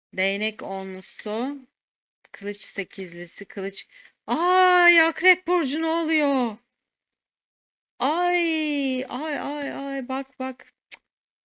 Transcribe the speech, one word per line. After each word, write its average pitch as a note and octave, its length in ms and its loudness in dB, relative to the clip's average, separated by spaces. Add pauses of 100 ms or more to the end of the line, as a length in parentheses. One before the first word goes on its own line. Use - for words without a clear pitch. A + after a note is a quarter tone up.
(140)
Değnek G3 480 -4
onlusu, G3 920 -6 (760)
kılıç G3+ 280 -10
sekizlisi, F3 840 -8
kılıç. G3 420 -8 (400)
Ay F4 720 6
akrep F4 460 2
burcu D#4+ 360 2
ne E4 40 0
oluyor? D4+ 680 2 (1400)
Ay, D#4 1120 0
ay, D4 300 -4
ay, C#4+ 340 -6
ay, C4+ 360 -6
bak, C4+ 300 -6
bak. C4 340 -8 (180)
Cık, - 100 -10 (440)